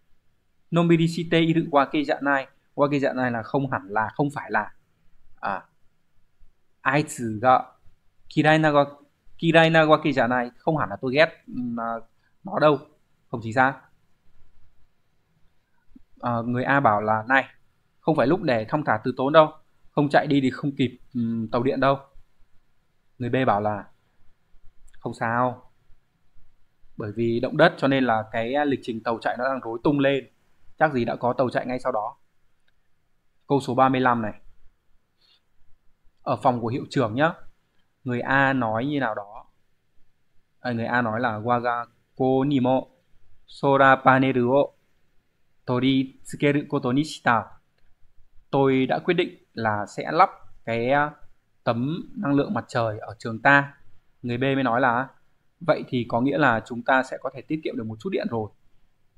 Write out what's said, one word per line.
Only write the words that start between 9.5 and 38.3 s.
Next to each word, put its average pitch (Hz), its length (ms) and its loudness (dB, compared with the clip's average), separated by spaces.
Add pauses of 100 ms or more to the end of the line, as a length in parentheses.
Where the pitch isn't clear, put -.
na 160 160 4
wake 151 260 4
janai", 123 460 0
không 160 200 -2
hẳn 117 120 -4
là 98 120 -8
tôi 127 140 -4
ghét, 165 320 2
ừm, 123 320 -8
à, 117 140 -6 (500)
nó 185 160 -6
đâu, 147 180 4 (500)
không 120 160 -8
chính 110 100 -8
xác. 131 280 2 (2500)
À, 123 100 -4 (140)
người 120 180 -2
A 139 160 2
bảo 107 220 4
là 110 260 0
"Này, 131 180 4 (540)
không 160 160 0
phải 123 120 2
lúc 170 140 0
để 123 280 0
thong 151 140 -2
thả 110 200 0
từ 127 140 -2
tốn 135 160 -2
đâu, 156 180 8 (400)
không 147 180 0
chạy 151 180 4
đi 143 140 4
thì 131 80 2
không 139 260 -6
kịp, 127 240 -2 (140)
ừm, 113 340 -4
tàu 120 160 -2
điện 135 160 0
đâu." 135 180 2 (1200)
Người 120 120 -6
B 123 60 0 (120)
bảo 104 140 2
là 104 220 -4 (1160)
"Không 120 140 -10
sao, 120 580 -2 (1300)
bởi 104 180 -8
vì 117 240 0
động - 180 -4
đất 170 200 6
cho 143 100 0
nên 135 160 2
là 110 280 2
cái 123 340 -2
lịch 139 180 0
trình 113 200 -8
tàu 117 180 -2
chạy - 160 -2
nó 120 60 -4
đang 135 160 -2
rối 117 240 -8
tung 147 160 2
lên, 135 280 0 (520)
chắc 156 140 4
gì 120 120 0
đã 135 100 -4
có 123 180 -2
tàu 127 160 0
chạy - 160 -4
ngay 127 140 -6
sau 131 120 -4
đó." 110 260 -6 (1300)
Câu 143 120 2
số 123 160 -4
ba 131 140 6
mươi 131 120 0
lăm 120 200 2
này. 104 120 -6 (1900)
Ở 131 200 -2
phòng 123 180 2
của 117 60 -4
hiệu 143 220 -6
trưởng 113 260 -2
nhá. 156 180 0 (680)
Người 123 180 -4
A 135 320 2